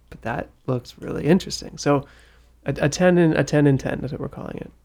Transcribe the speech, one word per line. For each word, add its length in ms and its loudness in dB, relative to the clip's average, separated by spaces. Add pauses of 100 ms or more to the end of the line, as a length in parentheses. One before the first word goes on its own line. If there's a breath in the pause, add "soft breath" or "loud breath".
(120)
but 100 -20
that 280 -8 (180)
looks 320 -6
really 260 -8
interesting. 520 0
So 280 0 (600 soft breath)
a, 160 -4
a 80 2
ten 280 4
in, 180 4
a 80 2
ten 240 2
in 100 4
ten 260 -6
is 80 -6
what 100 -10
we're 80 -6
calling 280 -12
it. 140 -14 (140)